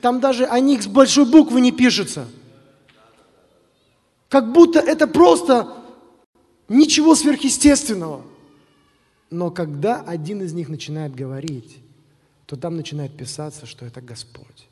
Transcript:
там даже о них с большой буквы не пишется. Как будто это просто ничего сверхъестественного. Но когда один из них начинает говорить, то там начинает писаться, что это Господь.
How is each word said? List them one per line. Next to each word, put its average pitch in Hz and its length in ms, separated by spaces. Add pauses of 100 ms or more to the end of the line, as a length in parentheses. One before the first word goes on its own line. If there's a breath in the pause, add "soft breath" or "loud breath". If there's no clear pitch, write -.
там 247 180
даже 254 240
о 233 160
них 269 220
с 196 40
большой 247 380
буквы 254 380
не 247 100
пишется. 208 560 (2000)
Как 240 240
будто 339 260
это 320 280
просто 311 720 (920)
ничего 302 460
сверхъестественного. 247 1040 (1040)
Но 170 220
когда 170 500
один 170 400
из 175 120
них 165 160
начинает 147 480
говорить, 135 640 (680)
то 147 100
там 170 200
начинает 147 400
писаться, 147 500
что - 180
это 117 160
Господь. - 720